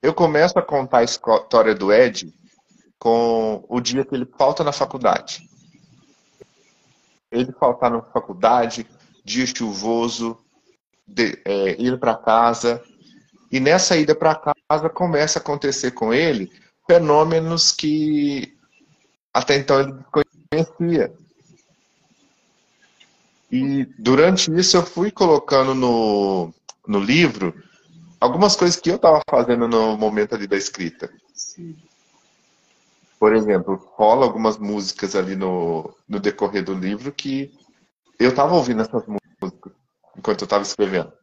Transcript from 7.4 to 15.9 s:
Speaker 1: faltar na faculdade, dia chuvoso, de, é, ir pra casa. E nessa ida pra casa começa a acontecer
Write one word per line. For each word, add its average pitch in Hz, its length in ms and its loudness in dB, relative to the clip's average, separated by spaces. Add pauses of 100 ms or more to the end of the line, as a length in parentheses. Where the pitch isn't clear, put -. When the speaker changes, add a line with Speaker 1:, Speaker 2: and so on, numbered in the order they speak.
Speaker 1:
faltar 123 380 0
na 113 100 -4
faculdade, 113 840 -2 (380)
dia 120 220 -4
chuvoso, 117 920 -4 (720)
de, - 380 -4
é, 98 360 -2
ir 123 180 -2
pra 113 160 0
casa. 117 680 0 (680)
E 131 120 -2
nessa 175 340 2
ida 156 180 2
pra 156 220 0
casa 151 540 -4
começa 156 500 -2
a - 20 -10
acontecer 139 500 -4